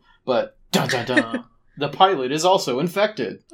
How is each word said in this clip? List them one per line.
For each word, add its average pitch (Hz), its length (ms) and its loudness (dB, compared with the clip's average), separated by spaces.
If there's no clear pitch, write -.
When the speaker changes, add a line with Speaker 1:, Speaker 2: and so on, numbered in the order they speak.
Speaker 1:
But, 117 320 -2
dun 135 180 0
dun 120 160 -2
dun, 117 400 -2
Speaker 2:
<laughs> - 160 -20
Speaker 1:
the 143 120 -4
pilot 151 420 2
is 156 140 0
also 180 340 2
infected. 175 640 -2